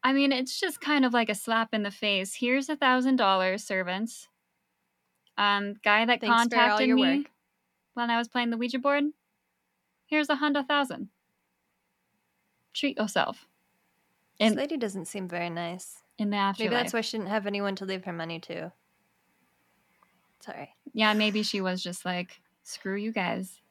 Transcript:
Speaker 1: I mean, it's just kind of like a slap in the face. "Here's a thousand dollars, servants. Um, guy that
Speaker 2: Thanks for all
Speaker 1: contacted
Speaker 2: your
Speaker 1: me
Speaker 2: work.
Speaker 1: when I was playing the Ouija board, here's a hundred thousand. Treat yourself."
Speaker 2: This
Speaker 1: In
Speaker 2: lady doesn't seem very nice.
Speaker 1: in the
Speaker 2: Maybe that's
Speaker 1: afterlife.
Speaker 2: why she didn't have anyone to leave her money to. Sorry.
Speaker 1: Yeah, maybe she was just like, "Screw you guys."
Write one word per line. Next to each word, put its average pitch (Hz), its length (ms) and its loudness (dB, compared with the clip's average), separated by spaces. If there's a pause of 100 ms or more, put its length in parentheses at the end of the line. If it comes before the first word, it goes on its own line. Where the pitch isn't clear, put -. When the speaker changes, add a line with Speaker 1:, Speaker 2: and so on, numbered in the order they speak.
Speaker 1:
I 262 80 4
mean, 277 180 4
it's 254 300 -2
just 359 200 -2
kind 294 240 2
of 240 80 2
like 233 160 2
a 214 60 -2
slap 226 400 -2
in 214 80 0
the 202 80 -2
face. 196 440 -2
"Here's 254 340 0
a 302 80 -2
thousand 254 400 4
dollars, 190 480 2
servants. 190 640 -4 (1080)
Um, 202 460 0
guy 214 220 4
that 233 160 2
Speaker 2:
Thanks 233 60 -4
for 233 340 4
all 240 80 8
Speaker 1:
contacted 214 200 4
Speaker 2:
your 254 80 6
Speaker 1:
me 262 220 4
Speaker 2:
work. 285 120 -4 (640)
Speaker 1:
when 240 160 -2
I 233 80 4
was 233 100 -2
playing 240 220 -2
the 233 80 -2
Ouija 247 200 -2
board, 285 260 2 (1040)
here's 302 240 0
a 294 60 2
hundred 285 320 0
thousand. 269 400 -2 (1600)
Treat - 260 -2
yourself." - 500 -2 (880)
Speaker 2:
This 214 140 4
Speaker 1:
In - 60 -2
Speaker 2:
lady 294 180 -2
doesn't 196 300 -4
seem 190 220 -8
very 175 220 -6
nice. 170 520 -10 (160)
Speaker 1:
in 208 120 -2
the 208 60 0
Speaker 2:
Maybe 196 320 0
that's 240 200 0
Speaker 1:
afterlife. - 60 -8
Speaker 2:
why 233 80 0
she 226 160 -6
didn't 190 120 -6
have 208 160 -2
anyone 202 300 -4
to 196 80 -10
leave 185 200 -6
her 185 80 -8
money 165 280 -8
to. 170 320 -10 (1700)
Sorry. - 340 -14 (180)
Speaker 1:
Yeah, 214 220 2
maybe 214 300 0
she 208 160 -4
was 185 220 -2
just 180 220 -10
like, 180 360 -6 (240)
"Screw - 320 -8
you 214 160 -6
guys." 185 480 -6 (100)